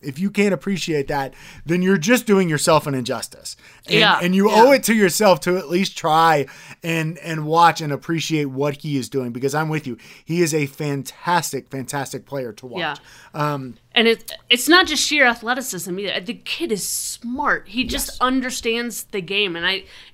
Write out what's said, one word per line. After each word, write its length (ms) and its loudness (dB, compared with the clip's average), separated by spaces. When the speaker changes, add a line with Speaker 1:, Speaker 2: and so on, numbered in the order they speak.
Speaker 1:
if 180 -10
you 100 0
can't 240 2
appreciate 540 -4
that, 260 -4
then 160 0
you're 160 4
just 280 2
doing 240 4
yourself 360 4
an 80 -4
injustice. 600 -8
And, 120 4
Speaker 2:
Yeah, 220 4
Speaker 1:
and 140 2
you 140 4
Speaker 2:
yeah. 120 6
Speaker 1:
owe 100 10
it 120 4
to 100 2
yourself 480 4
to 160 0
at 120 -8
least 280 -2
try 480 4
and, 360 -4
and 280 -6
watch 340 6
and 100 -4
appreciate 540 -2
what 320 -4
he 200 -4
is 120 -4
doing, 220 -6
because 240 -4
I'm 140 -2
with 180 -4
you. 100 -8
He 160 0
is 120 0
a 140 0
fantastic, 1000 -4
fantastic 560 -8
player 280 -8
to 120 -20
watch. 140 -12
Speaker 2:
Yeah. 160 -6
Speaker 1:
Um, 420 -4
Speaker 2:
And 120 4
it's, 240 -2
it's 200 -6
not 180 6
just 180 -2
sheer 200 2
athleticism 720 -4
either. 200 -4
The 160 -10
kid 360 -8
is 160 -4
smart. 800 -4
He 140 -4
just 260 -4
Speaker 1:
Yes. 120 -14
Speaker 2:
understands 840 -2
the 160 -6
game. 340 -2
And 100 -4
I, 180 -2